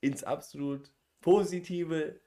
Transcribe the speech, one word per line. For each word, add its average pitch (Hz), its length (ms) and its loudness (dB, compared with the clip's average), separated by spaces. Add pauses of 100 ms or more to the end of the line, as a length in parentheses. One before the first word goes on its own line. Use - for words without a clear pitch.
ins 135 220 -2
absolut 139 680 -6 (300)
positive 175 1040 2